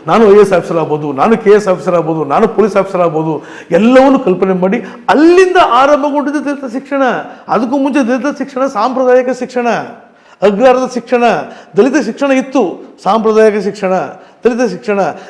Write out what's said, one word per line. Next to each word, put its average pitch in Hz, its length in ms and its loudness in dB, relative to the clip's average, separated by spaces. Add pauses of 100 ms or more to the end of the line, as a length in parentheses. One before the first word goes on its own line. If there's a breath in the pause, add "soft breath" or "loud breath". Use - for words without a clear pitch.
ನಾನು 208 180 4
ಐ 202 120 6
ಎ - 20 6
ಎಸ್ 196 140 4
ಆಫೀಸರ್ 170 240 -2
ಆಗ್ಬೋದು, 151 360 -4
ನಾನು 185 240 0
ಕೆ - 120 -2
ಎಸ್ 208 180 4
ಆಫೀಸರ್ 180 280 -2
ಆಗ್ಬೋದು, 160 300 -2
ನಾನು 151 220 0
ಪೊಲೀಸ್ 202 280 0
ಆಫೀಸರ್ 190 260 -2
ಆಗ್ಬೋದು", 156 400 -2 (300 loud breath)
ಎಲ್ಲವನ್ನೂ 262 480 4
ಕಲ್ಪನೆ 190 340 0
ಮಾಡಿ 190 300 -2 (260 loud breath)
ಅಲ್ಲಿಂದ 359 480 4 (140)
ಆರಂಭಗೊಂಡಿದ್ದು 277 760 0
ದಲಿತ 269 260 -8
ಶಿಕ್ಷಣ. 269 320 -4 (440 loud breath)
ಅದಕ್ಕೂ 226 300 -2
ಮುಂಚೆ 269 300 0
ದಲಿತ 269 300 -2
ಶಿಕ್ಷಣ 269 300 -6
ಸಾಂಪ್ರದಾಯಿಕ 254 600 0 (100)
ಶಿಕ್ಷಣ, 240 300 -4 (720 soft breath)
ಅಗ್ರಹಾರದ 254 520 2
ಶಿಕ್ಷಣ, 240 300 -2 (540 loud breath)
ದಲಿತ 247 280 2
ಶಿಕ್ಷಣ 269 260 -2
ಇತ್ತು, 262 540 -2 (180)
ಸಾಂಪ್ರದಾಯಿಕ 214 600 2
ಶಿಕ್ಷಣ, 196 300 -4 (520 loud breath)
ದಲಿತ 233 260 0
ಶಿಕ್ಷಣ. 196 280 -4 (300 loud breath)